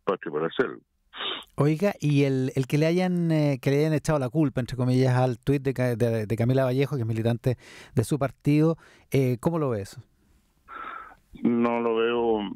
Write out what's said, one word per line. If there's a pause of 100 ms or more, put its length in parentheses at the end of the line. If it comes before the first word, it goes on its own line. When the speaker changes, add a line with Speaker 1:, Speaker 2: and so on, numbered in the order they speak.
Speaker 1:
patrias
para
hacerlo. (800)
Speaker 2:
Oiga,
y
el,
el
que
le
hayan,
eh,
que
le
hayan
echado
la
culpa,
entre
comillas,
al
tuit
de
Ca-,
de,
de
Camila
Vallejo,
que
es
militante (400)
de
su
partido, (340)
eh,
¿cómo
lo
ve
eso? (1400)
Speaker 1:
No
lo
veo, (140)